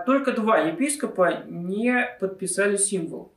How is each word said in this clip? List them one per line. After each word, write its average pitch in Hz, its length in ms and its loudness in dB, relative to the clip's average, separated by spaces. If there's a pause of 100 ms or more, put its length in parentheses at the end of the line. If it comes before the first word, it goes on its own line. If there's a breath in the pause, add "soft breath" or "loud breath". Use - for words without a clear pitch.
только 269 280 2
два 208 260 4
епископа 170 880 0
не 214 720 -2
подписали 190 580 0
символ. 160 600 -4